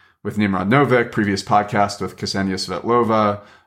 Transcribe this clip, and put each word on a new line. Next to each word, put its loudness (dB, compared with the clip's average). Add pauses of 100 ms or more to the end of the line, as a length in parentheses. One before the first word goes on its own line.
(220)
with -8
Nimrod 0
Novik, 2
previous -2
podcast 0
with -8
Ksenia -4
Svetlova, 0 (260)